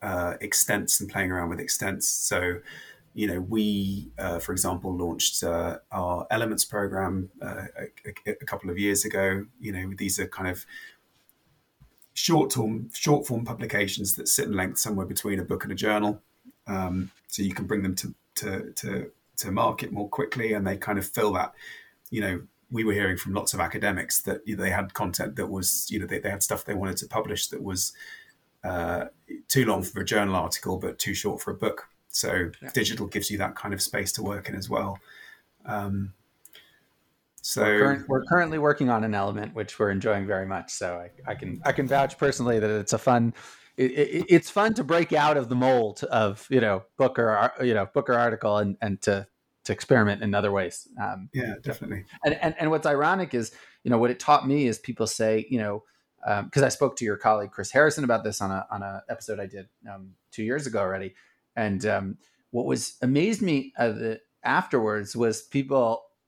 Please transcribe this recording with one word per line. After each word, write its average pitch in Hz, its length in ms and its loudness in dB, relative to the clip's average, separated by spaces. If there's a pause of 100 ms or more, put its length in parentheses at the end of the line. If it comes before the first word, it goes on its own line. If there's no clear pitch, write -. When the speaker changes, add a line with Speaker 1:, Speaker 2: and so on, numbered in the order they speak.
Speaker 1:
uh, 87 400 -2
extents - 600 2
and 92 100 -8
playing 95 200 0
around 87 200 -2
with 85 100 -6
extents. - 480 -2
So, 90 520 0 (520)
you 107 140 -2
know, 95 140 -2
we, 101 800 -2
uh, 87 200 -2
for 87 140 -6
example, 92 440 -2
launched, 87 480 -2
uh, 85 340 -2 (140)
our 87 380 -2
Elements 110 340 0
program, 95 640 -2 (140)
uh, 98 240 -8 (100)
a, - 540 -12
a, 107 100 -4
a - 60 -14
couple 95 240 -8
of 87 80 -6
years 101 260 2
ago. 98 400 0 (160)
You 107 120 -8
know, 92 260 -6
these 98 200 -2
are 92 80 -4
kind 92 220 -6
of 90 160 -8 (1500)
short - 380 2
form, 113 400 -2
short 147 340 2
form 113 180 -2
publications 104 720 -2
that - 120 -6
sit - 180 2
in 107 80 -2
length 92 240 0
somewhere 98 280 -2
between 98 320 -2
a 90 60 -2
book - 200 -4
and 104 80 -6
a 98 40 -6
journal. 104 460 0 (440)
Um, 92 440 -2 (180)
so - 140 -4
you 98 100 0
can 98 140 -6
bring 104 160 0
them 95 140 0
to, - 180 -6 (220)
to, - 360 -6
to, 95 380 -6 (260)
to 95 160 -4
market 110 400 0
more 104 160 -4
quickly, 117 460 -2
and 98 120 0
they 98 100 -2
kind 101 220 -2
of 95 80 -4
fill 104 280 0
that. - 200 -2 (560)
You 107 100 -4
know, 90 220 -2 (280)
we 113 120 -2
were 104 120 2
hearing 95 220 2
from 95 180 -6
lots - 200 0
of 95 60 -2
academics 95 600 0
that, 95 220 -4
you 107 120 -6
know, 95 80 -2
they 95 60 2
had 95 240 -2
content 95 420 -4
that - 100 -4
was, - 440 -2
you 104 100 -2
know, 92 60 -6
they, 95 120 -4
they 98 120 -4
had 98 120 -2
stuff - 220 -2
they 104 100 -4
wanted 95 220 -4
to - 100 -6
publish 104 420 -4
that - 140 -10
was, 95 300 -2 (720)
uh, 87 400 -2 (420)
too 131 180 4
long 95 200 0
for - 160 -8
a 98 40 -4
journal 101 300 2
article, 87 440 -2
but 92 200 -6
too 98 160 -2
short - 260 -4
for 98 120 -6
a - 20 -4
book. - 340 -4 (200)
So 90 420 -2 (120)
Speaker 2:
Yeah. - 100 -14
Speaker 1:
digital 107 340 0
gives 101 220 -4
you 101 100 -4
that - 180 -4
kind 104 180 -6
of 95 80 -2
space 101 300 -2
to 107 100 -4
work 101 260 -6
in - 60 -8
as 95 160 -8
well. 98 300 -4 (640)
Um, 98 480 -4 (1300)
so - 200 0
Speaker 2:
We're 107 180 4
current-, 139 280 2
we're 131 160 2
currently 165 340 2
working 147 300 4
on 110 160 2
an 107 100 0
element 104 400 -2
which 104 240 -6
we're 104 120 4
enjoying 98 360 2
very 95 200 0
much. 92 260 -6
So 90 240 -4
I, 87 360 -10
I - 20 -6
can, 95 300 -8
I 143 80 2
can 139 140 0
vouch 139 300 2
personally 123 420 2
that 107 120 2
it's 107 220 -2
a 113 60 2
fun, 117 360 4 (420)
it, 131 140 4
it, 147 380 0
it's 170 220 8
fun 214 240 4
to 147 100 -2
break 165 280 2
out 151 240 6
of 123 120 0
the 127 80 0
mold 123 480 4
of, 107 460 2
you 131 100 6
know, 98 240 2 (120)
book 127 220 4
or 117 120 4
ar-, 113 340 2
you 120 100 4
know, 98 120 2
book 135 220 -2
or 127 60 4
article 110 440 4
and, 101 220 0
and 98 220 -2
to, 101 240 2 (380)
to - 80 -2
experiment 104 500 4
in 101 120 0
other 104 180 2
ways. 92 340 -2 (160)
Um, 98 300 -6
Speaker 1:
Yeah, 120 300 -4
definitely. - 420 -8 (200)
Speaker 2:
and, 151 160 4
and, 160 200 0
and 156 100 2
what's 156 160 2
ironic 151 480 2
is, 117 160 0 (320)
you - 80 0
know, 120 80 6
what 120 120 6
it 123 100 -4
taught 147 260 6
me 139 220 4
is 110 100 0
people 113 300 -2
say, 110 420 2
you 127 80 2
know, 107 240 -2 (420)
um, 101 240 0
'cause 139 140 4
I 131 60 6
spoke 131 280 0
to 123 80 -6
your 104 120 0
colleague, 107 340 2
Chris - 220 -8
Harrison, 147 320 6
about 117 180 2
this 107 180 -4
on 95 120 0
a, 95 180 -4
on 104 120 -6
a 98 260 -8
episode 107 320 -6
I 101 60 -6
did, 95 220 -14 (240)
um, 95 220 -16 (160)
two 110 140 -6
years 135 220 -2
ago 110 120 -2
already. 95 360 -2 (420)
And, 104 300 0
um, 101 320 0 (320)
what 120 160 -2
was 131 340 -2
amazed 151 400 2
me, 147 380 0
uh, 120 100 4
the, 110 320 -4 (220)
afterwards 113 720 0
was 113 280 2
people 131 640 2 (220)